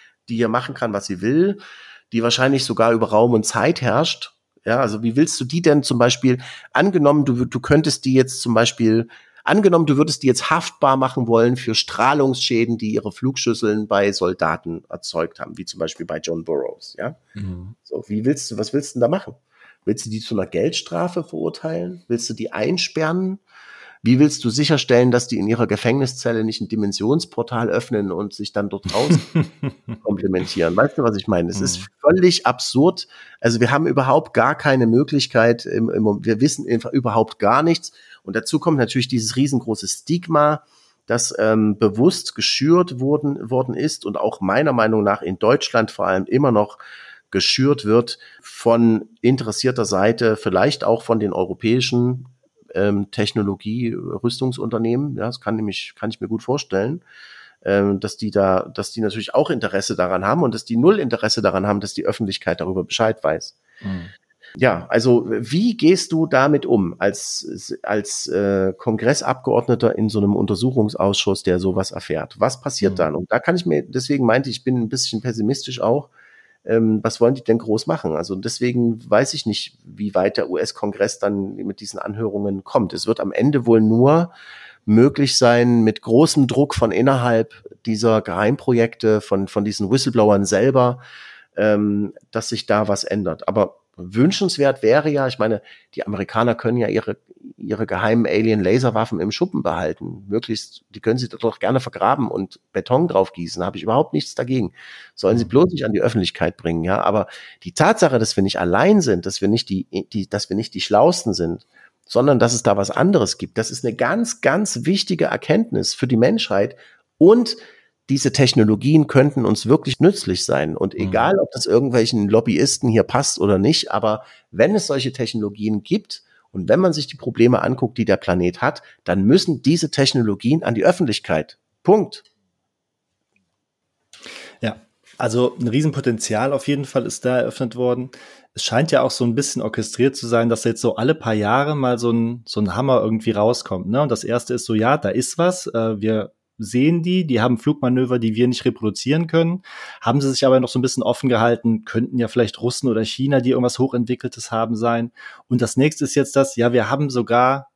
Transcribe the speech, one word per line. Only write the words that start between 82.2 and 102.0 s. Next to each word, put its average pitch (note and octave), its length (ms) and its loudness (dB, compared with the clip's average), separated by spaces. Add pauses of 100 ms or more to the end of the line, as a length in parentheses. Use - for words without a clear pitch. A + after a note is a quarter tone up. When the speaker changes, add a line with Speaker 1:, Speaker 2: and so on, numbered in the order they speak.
Speaker 1:
kommt. G#2 300 0
Es F2+ 120 -6
wird - 140 0
am G2 120 -4
Ende C3 340 2
wohl A2+ 140 6
nur C3 520 4 (540)
möglich C3 520 4
sein, A#2+ 440 4
mit A2 200 2
großem C3+ 440 4
Druck C3+ 280 0
von A2 160 0
innerhalb A#2+ 640 2 (320)
dieser A2 360 2
Geheimprojekte, A2+ 1000 2
von, G2 280 -2
von G2+ 160 -2
diesen G#2 260 -4
Whistleblowern G#2+ 560 4
selber, B2 540 2 (560)
ähm, G#2 580 0 (160)
dass - 180 -4
sich G#2+ 180 -6
da G#2 220 2
was G2+ 160 -2
ändert. F2+ 440 -4
Aber G2+ 280 0 (220)
wünschenswert C3+ 840 0
wäre C#3+ 280 4
ja, C#3 160 0
ich B2+ 140 -6
meine, G#2+ 200 0 (340)
die - 120 -8
Amerikaner G#2+ 480 0
können A#2+ 240 -2
ja A#2 80 0
ihre, G#2 300 -2 (400)
ihre G#2 280 -6
geheimen G#2+ 420 0
Alien-Laserwaffen A2 920 2
im G2 140 -2
Schuppen - 320 -4
behalten. E2+ 640 -6
Möglichst, - 640 -6
die G#2+ 100 -18
können A#2 180 0
sie B2+ 100 -4
doch - 300 -4
gerne B2 220 0
vergraben A#2+ 500 -2